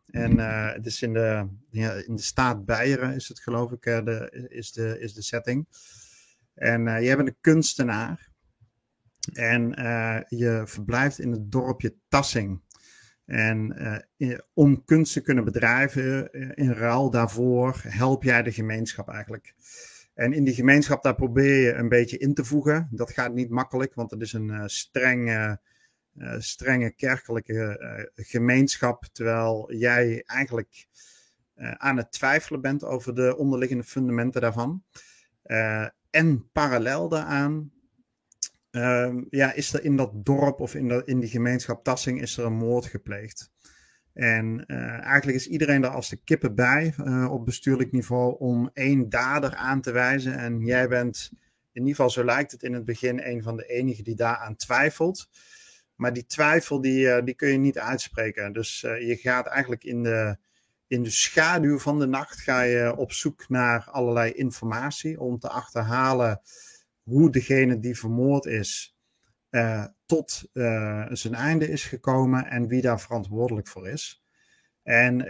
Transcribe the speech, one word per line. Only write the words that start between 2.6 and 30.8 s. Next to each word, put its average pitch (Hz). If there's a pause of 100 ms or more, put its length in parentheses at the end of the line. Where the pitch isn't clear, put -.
Beieren 127
is 131
het, -
geloof 120
ik, 120
eh, 117
de, 113
is 117
de, 113
is 110
de 107
setting. 123 (840)
En, 117
eh, 113
jij 127
bent 139
een 127
kunstenaar. 139 (1040)
En, 117
eh, 113 (100)
je 117
verblijft 120
in 123
het 107
dorpje 127 (120)
Tassing. 104 (640)
En, 110
eh, 107 (180)
in, 123 (120)
om 143
kunst 156
te 151
kunnen 127
bedrijven, 131
eh, 131
in 135
ruil 117
daarvoor 123
help 131
jij 120
de 120
gemeenschap 110
eigenlijk. 107 (600)
En 123
in 151
die 131
gemeenschap, 135
daar 135
probeer 135
je 120
een 117
beetje 120
in 139
te 139
voegen. 147
Dat 113
gaat 123
niet 120
makkelijk, 131
want 117
het 107
is 113
een, 110
eh, 107
streng, 123
eh, 110 (640)
eh, 117
strenge 123
kerkelijke, 113
eh, 110 (220)
gemeenschap. 123
Terwijl 113
jij 120
eigenlijk, 123 (640)